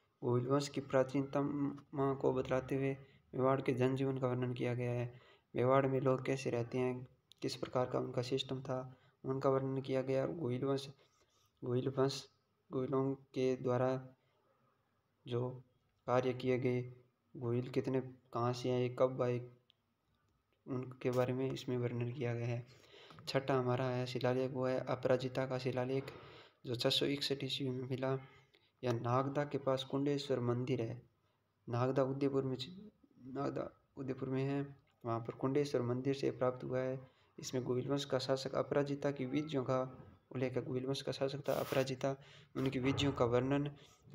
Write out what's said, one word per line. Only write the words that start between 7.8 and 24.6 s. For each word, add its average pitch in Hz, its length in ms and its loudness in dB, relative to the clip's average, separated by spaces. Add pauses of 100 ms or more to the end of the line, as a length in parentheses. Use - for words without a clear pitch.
का 131 140 -2
उनका 127 220 -2
सिस्टम 131 400 -2
था, 131 360 -6 (280)
उनका 135 240 2
वर्णन 135 320 2
किया 131 200 0
गया। 131 240 2
गोहिल 127 400 -2
वंश, 135 240 0 (760)
गोहिल 127 260 0
वंश, 135 400 0 (420)
गोहिलों 135 420 0
के 131 420 -2
द्वारा 127 520 0 (1200)
जो 123 360 -4 (440)
कार्य 127 260 4
किए 127 260 2
गए, 123 340 0 (440)
गोहिल 123 320 -2
कितने, 131 320 0
कहाँ 123 520 -2
से 127 180 -2
आए, 123 280 0
कब 131 220 4
आए, 123 280 0 (1160)
उनके 127 440 -4
बारे 123 220 2
में 131 180 -2
इसमें 127 260 -4
वर्णन 120 340 -2
किया 120 240 -2
गया 117 120 -2
है। 120 200 -4 (600)
छठा 139 280 2
हमारा 127 300 2
है 127 200 0
शिलालेख, 123 460 0
वो 127 140 -2